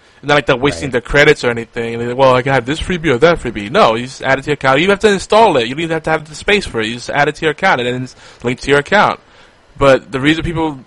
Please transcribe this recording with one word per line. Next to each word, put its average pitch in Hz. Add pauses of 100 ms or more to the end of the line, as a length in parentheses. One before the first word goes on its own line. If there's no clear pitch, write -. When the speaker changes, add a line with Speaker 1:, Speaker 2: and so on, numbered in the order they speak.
(160)
Speaker 1:
It's 139
not 147
like 143
they're 139
wasting 139
Speaker 2:
Right. 127
Speaker 1:
their 120
credits 147
or 123
anything. 117
They're 120
like, 123
"Well, 131
I 127
can 135
have 123
this 139
freebie 165
or 120
that 160
freebie." 104
No, 151
you 120
just 127
add 135
it 139
to 139
your 147
account. 135
You 185
have 196
to 214
install 196
it. 113
You 127
don't 156
even 165
have 160
to 165
have 156
the 156
space 202
for 117
it. 110
You 117
just 120
add 143
it 147
to -
your 160
account 175
and 123
then 127
it's - (260)
linked 123
to 131
your 143
account. 151 (560)
But 131
the 131
reason 160
people, 156